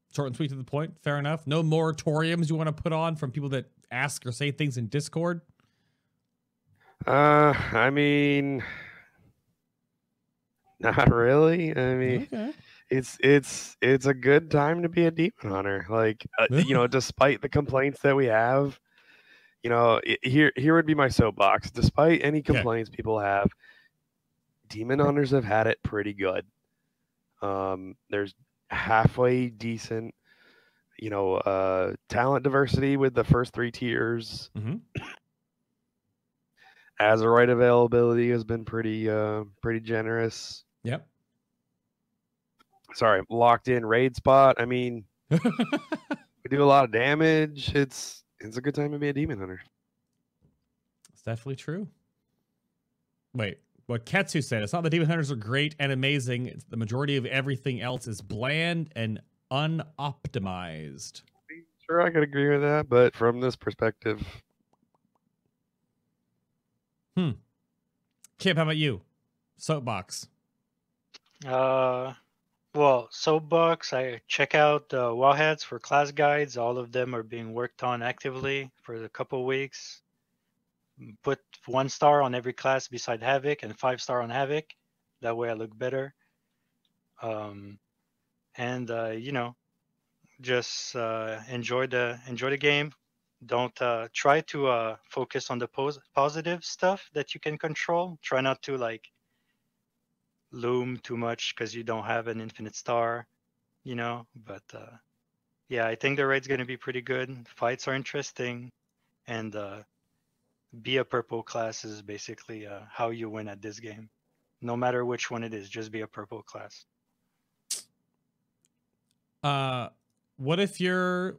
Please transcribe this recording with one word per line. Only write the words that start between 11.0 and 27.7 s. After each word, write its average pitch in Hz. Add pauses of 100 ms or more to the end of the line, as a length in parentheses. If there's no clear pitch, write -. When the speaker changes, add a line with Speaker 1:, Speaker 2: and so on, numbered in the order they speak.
Speaker 2:
really. 156
I 127
mean, 127
Speaker 1:
Okay. 240 (380)
Speaker 2:
it's, 127
it's, -
it's 127
a 139
good 143
time 156
to 170
be 170
a 165
demon 165 (120)
hunter. 98
Like, 110 (120)
uh, 113
Speaker 1:
<laughs> -
Speaker 2:
you 135
know, 123
despite 131
the 143
complaints 135
that 143
we 139
have, 123 (840)
you 120
know, 120
i-, -
here, 139
here 147
would 165
be 156
my 143
soapbox. 104
Despite 151
any 147
Speaker 1:
Okay. 143
Speaker 2:
complaints 117
people 110
have, 101 (1200)
demon 117
hunters 143
have 135
had 107
it 113
pretty 104
good. 92 (960)
Um, 95 (140)